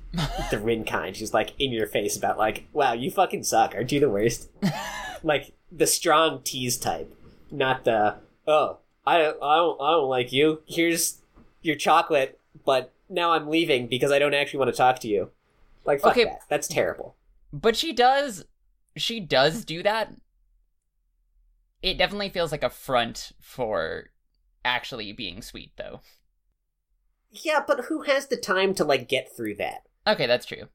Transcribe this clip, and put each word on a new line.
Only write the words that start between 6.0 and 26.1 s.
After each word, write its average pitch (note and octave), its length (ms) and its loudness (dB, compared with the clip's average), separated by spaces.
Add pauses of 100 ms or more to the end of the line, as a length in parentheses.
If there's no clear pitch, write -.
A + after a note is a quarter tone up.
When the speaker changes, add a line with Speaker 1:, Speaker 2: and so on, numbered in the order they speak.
Speaker 2:
tease B2 340 -4
type, E2 340 -6 (400)
not C3 340 -2
the, G#2+ 320 4 (300)
"Oh, C#3 320 2 (280)
I, E3 140 4
I D3+ 360 2
don't, D#3+ 240 2
I D3 120 2
don't D3 180 4
like B2+ 220 0
you. D#3 340 2
Here's E3 560 -2 (400)
your D#3+ 140 -2
chocolate, D#3+ 600 2 (280)
but C3 260 0 (160)
now F3 240 0
I'm D3+ 160 0
leaving D3+ 380 2
because B2+ 260 0
I C#3 60 6
don't C#3+ 160 4
actually C#3+ 240 -2
wanna B2 140 2
talk B2+ 260 4
to A#2+ 100 -8
you." G2 220 0 (560)
Like, C#3+ 140 2
fuck - 120 6
Speaker 1:
Okay. A#3+ 120 4
Speaker 2:
that. - 160 -4 (100)
That's D3 180 -2
terrible. - 460 -2 (380)
Speaker 1:
But G#3+ 240 0
she D#4+ 160 -2
does, B3 520 2 (520)
she A3+ 240 -4
does D3+ 440 2
do E3 200 -8
that. G#3+ 280 0 (1700)
It F#3 160 -2
definitely F#3+ 320 -2
feels E3+ 200 -2
like D3 120 -6
a B2 80 0
front A#2+ 680 -4
for E2+ 720 -6 (560)
actually A#2+ 480 -4
being G2+ 300 -12
sweet, - 340 -18
though. - 240 -14 (1300)